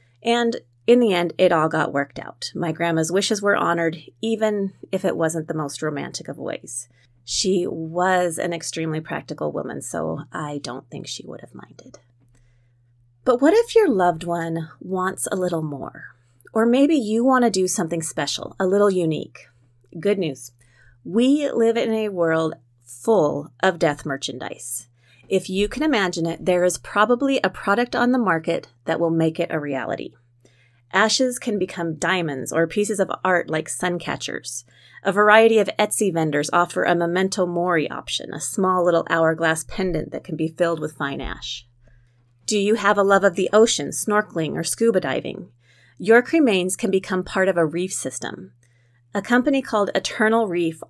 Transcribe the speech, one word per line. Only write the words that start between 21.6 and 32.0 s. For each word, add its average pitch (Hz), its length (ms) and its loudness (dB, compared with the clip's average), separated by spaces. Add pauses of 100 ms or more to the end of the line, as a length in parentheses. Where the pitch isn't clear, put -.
in 226 160 0
a 214 160 -2
world 160 460 0 (280)
full 151 720 0 (100)
of 180 160 2
death 151 260 0
merchandise. - 840 -10 (400)
If 190 200 -2
you 196 200 0
can - 120 -6
imagine 196 440 0
it, 165 200 -4
there 180 200 4
is 180 120 2
probably 247 640 2
a 190 80 2
product 233 460 -2
on 240 160 2
the 262 60 2
market 165 500 0 (160)
that 160 160 -2
will 165 100 2
make 165 300 2
it 170 100 0
a 156 80 -4
reality. 143 580 -6 (760)
Ashes 233 480 2
can 208 180 -4
become 170 380 -4
diamonds 165 560 -2